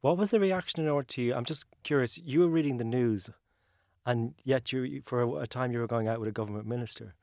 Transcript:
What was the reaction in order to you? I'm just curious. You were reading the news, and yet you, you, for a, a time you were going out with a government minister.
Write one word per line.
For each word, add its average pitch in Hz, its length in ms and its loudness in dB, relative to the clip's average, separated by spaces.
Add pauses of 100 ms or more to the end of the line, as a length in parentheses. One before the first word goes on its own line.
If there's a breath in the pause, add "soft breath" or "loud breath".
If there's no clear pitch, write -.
What 156 160 4
was 196 140 2
the 226 80 4
reaction 190 420 0
in 156 80 2
order 143 180 2
to - 140 -6
you? 120 120 2
I'm 123 120 -2
just - 200 -6 (180)
curious. 131 340 2
You 156 240 0
were 180 60 6
reading 156 300 2
the 120 60 -2
news, 113 460 2 (760)
and 120 280 0 (100)
yet 127 300 0
you, 131 100 0
you, 139 220 -6
for 123 160 -2
a, 120 140 2
a 147 120 -4
time 127 240 -4
you 120 80 -2
were 117 80 -2
going 113 200 0
out 113 120 0
with 110 100 -4
a 107 40 -6
government 107 340 -6
minister. 113 540 -8